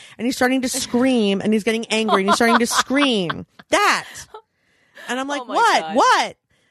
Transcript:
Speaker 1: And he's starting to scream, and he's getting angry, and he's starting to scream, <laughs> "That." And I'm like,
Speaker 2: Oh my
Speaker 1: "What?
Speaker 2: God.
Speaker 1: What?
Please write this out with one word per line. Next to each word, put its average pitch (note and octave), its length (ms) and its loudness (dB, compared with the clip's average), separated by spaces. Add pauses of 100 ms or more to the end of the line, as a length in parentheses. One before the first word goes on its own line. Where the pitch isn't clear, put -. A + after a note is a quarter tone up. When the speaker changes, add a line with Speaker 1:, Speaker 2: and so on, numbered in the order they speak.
(180)
Speaker 1:
And A3+ 80 -4
he's C4+ 100 -2
starting B3+ 260 2
to B3+ 60 -4
scream, A#3+ 720 0
and G#3+ 120 0
he's A3 120 0
getting A3+ 220 -4
angry, G#3+ 360 0
and G3 80 0
he's - 60 4
starting A#3 220 2
to A#3 80 2
scream, A#3 800 0 (120)
<laughs> - 120 -20
"That." D4+ 360 2 (1000)
And A#3+ 100 -6
I'm C4+ 100 -6
like, C#4+ 140 -6
Speaker 2:
Oh A#3+ 40 -18
my - 80 -10
Speaker 1:
"What? F#4+ 260 2
Speaker 2:
God. E3 160 -6
Speaker 1:
What? F4 400 2 (340)